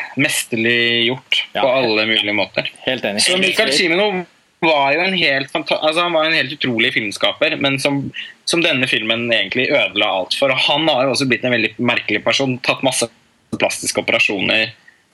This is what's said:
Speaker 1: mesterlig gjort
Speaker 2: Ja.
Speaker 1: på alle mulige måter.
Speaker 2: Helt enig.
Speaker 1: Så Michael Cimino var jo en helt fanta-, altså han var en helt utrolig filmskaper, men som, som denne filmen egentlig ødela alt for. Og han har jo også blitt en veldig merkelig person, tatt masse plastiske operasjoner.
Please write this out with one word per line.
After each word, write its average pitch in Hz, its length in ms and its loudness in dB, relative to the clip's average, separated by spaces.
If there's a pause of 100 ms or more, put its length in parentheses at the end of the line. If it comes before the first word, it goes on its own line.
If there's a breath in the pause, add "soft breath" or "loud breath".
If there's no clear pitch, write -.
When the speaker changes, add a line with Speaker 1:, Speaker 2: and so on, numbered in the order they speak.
(180)
Speaker 1:
mesterlig 117 880 0
gjort - 360 -2 (100)
Speaker 2:
Ja. 104 80 0
Speaker 1:
på 135 80 2
alle 113 380 2
mulige 104 260 0
måter. - 360 -4 (160)
Speaker 2:
Helt 123 180 -2
enig. 104 180 -2
Speaker 1:
Så 185 160 2
Michael 190 360 0
Cimino 185 520 0 (360)
var 143 320 2
jo 160 80 0
en 190 120 0
helt 143 380 0
fanta-, 156 300 -2
altså 156 220 2
han 175 100 -2
var 156 120 2
en 160 80 0
helt 135 200 0
utrolig 123 400 0
filmskaper, 117 640 -2
men 139 200 0
som, 139 320 0 (340 loud breath)
som 170 160 0
denne 135 260 2
filmen 117 440 0
egentlig 110 380 0
ødela 104 360 2
alt 98 320 -2
for. 139 140 2
Og 131 60 0
han 156 300 2
har 135 180 2
jo 131 80 0
også 135 140 0
blitt 120 160 0
en 123 80 0
veldig 110 280 0
merkelig 113 440 -2
person, 127 360 0
tatt - 240 -2
masse 127 260 0 (440)
plastiske - 460 -2
operasjoner. 110 720 0 (420 soft breath)